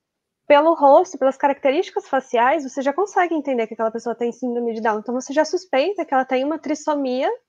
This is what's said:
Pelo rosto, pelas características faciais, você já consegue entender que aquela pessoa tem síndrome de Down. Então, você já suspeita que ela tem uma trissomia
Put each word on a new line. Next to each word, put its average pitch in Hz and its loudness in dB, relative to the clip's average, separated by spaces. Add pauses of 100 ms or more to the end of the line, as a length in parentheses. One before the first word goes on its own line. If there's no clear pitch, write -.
(460)
Pelo 294 6
rosto, 294 4
pelas 262 0
características 285 -2
faciais, 262 0
você 269 -8
já 277 -2
consegue 359 0
entender 269 -2
que 226 -12
aquela 226 -2
pessoa 233 -6
tem 233 -4
síndrome 240 -4
de 220 -6
Down. 214 -2
Então, 233 -8
você 262 -8
já 302 2
suspeita 339 -2
que - -4
ela 262 2
tem 262 -2
uma 302 -4
trissomia 285 -4 (180)